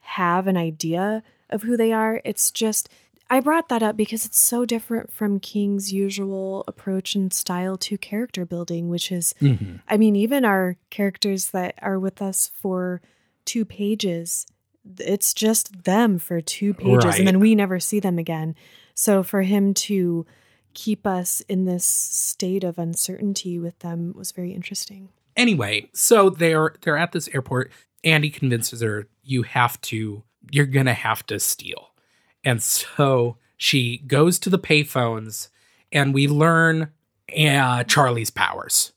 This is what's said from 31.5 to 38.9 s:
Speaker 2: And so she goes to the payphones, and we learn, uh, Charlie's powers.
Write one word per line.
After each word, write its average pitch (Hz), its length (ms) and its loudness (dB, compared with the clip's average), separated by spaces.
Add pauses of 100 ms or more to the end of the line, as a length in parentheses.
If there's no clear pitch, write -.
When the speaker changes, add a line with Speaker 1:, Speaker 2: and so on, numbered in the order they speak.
Speaker 2:
And 120 180 0
so 123 760 0 (200)
she 123 500 0
goes 151 340 4
to 190 100 -2
the 185 80 4
payphones, 117 880 0 (440)
and 139 220 2
we 139 120 4
learn, 160 640 2 (460)
uh, 135 480 4
Charlie's 120 460 2
powers. - 680 -2